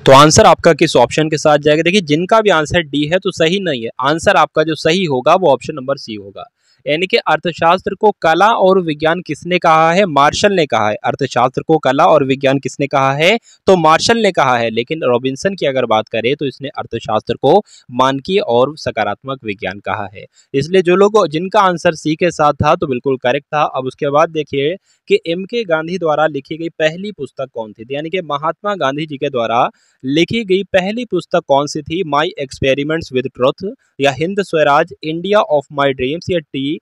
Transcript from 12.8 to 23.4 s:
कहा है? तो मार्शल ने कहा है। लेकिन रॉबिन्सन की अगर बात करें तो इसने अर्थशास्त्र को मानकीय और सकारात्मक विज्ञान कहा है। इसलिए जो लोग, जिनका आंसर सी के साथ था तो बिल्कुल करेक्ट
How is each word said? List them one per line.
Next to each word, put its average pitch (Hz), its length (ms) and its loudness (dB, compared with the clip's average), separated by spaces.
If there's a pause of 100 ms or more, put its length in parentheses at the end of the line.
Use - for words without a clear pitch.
कहा 135 260 0
है? 170 240 2 (300)
तो 190 100 6
मार्शल 160 400 2
ने 214 140 0
कहा 135 260 2
है। 117 120 0
लेकिन 120 340 -4
रॉबिन्सन 131 520 -2
की 170 100 -6
अगर 131 200 0
बात 110 240 0
करें 117 260 -2
तो 147 100 -8
इसने 135 240 -10
अर्थशास्त्र 113 680 -6
को 135 180 4 (400)
मानकीय 135 460 0
और 131 380 0
सकारात्मक 117 680 -6
विज्ञान 98 380 -8
कहा 101 260 -8
है। 98 180 -20 (280)
इसलिए 160 280 0
जो 175 140 2
लोग, 208 320 4
जिनका 180 340 0
आंसर 175 340 0
सी 156 200 -4
के 175 160 0
साथ 147 240 0
था 151 200 2
तो 180 120 -6
बिल्कुल 131 300 -2
करेक्ट 127 300 -2